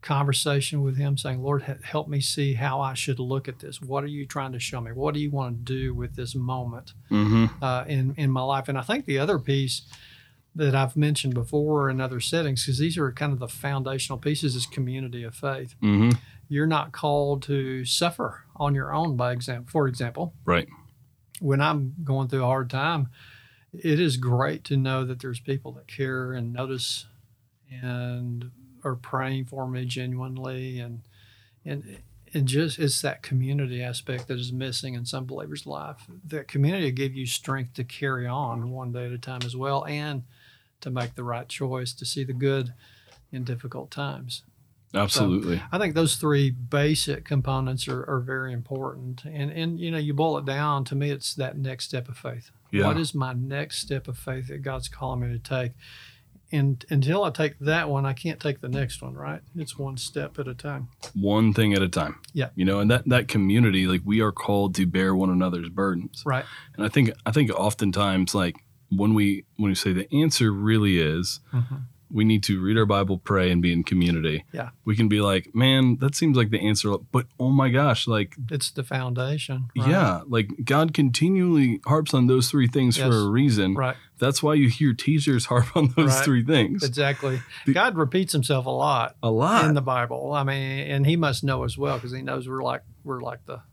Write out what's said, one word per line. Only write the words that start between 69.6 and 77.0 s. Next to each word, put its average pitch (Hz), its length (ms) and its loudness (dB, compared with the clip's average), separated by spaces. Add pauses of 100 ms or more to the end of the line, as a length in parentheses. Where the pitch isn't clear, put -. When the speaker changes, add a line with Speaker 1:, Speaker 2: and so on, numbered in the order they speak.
Speaker 2:
we 92 40 2
say 98 160 0
the 92 220 0
answer 143 400 4
really 104 460 4
is 80 420 0 (100)
Speaker 1:
Mm-hmm. 123 240 -2 (360)
Speaker 2:
We 107 120 2
need 107 200 6
to 95 180 0
read 101 160 2
our 110 80 6
Bible, 98 320 2
pray, 92 340 2
and 87 100 4
be 87 120 4
in 85 100 2
community. 82 720 2
Speaker 1:
Yeah. 120 160 -6 (160)
Speaker 2:
We 107 100 2
can 113 120 4
be 104 140 4
like, 98 340 0
"Man, 127 420 4
that 135 180 0
seems 151 220 4
like 110 140 4
the 107 80 2
answer, 104 360 2 (160)